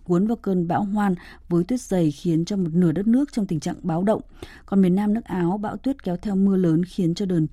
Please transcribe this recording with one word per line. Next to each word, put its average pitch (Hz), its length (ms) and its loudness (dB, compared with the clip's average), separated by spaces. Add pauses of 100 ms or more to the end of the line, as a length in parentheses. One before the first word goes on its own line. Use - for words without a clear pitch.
cuốn 175 220 2
vào 233 100 -2
cơn 180 320 -2
bão 180 240 0
Juan 202 220 0 (340)
với 170 160 2
tuyết 247 160 -4
dày 170 300 0
khiến 165 340 -2
cho 202 120 -4
một 185 160 -2
nửa 170 200 4
đất 185 140 -2
nước 254 260 2
trong 208 140 -2
tình 151 140 -4
trạng - 220 -6
báo 170 200 -2
động. - 200 2 (440)
Còn 196 160 4
miền 180 120 4
Nam 208 200 0
nước 233 100 -4
Áo, 180 340 -2
bão 208 180 -8
tuyết - 280 -6
kéo 175 120 -4
theo 202 200 -4
mưa 196 200 4
lớn 175 280 2
khiến 175 300 -2
cho 202 120 -4
đường 170 260 0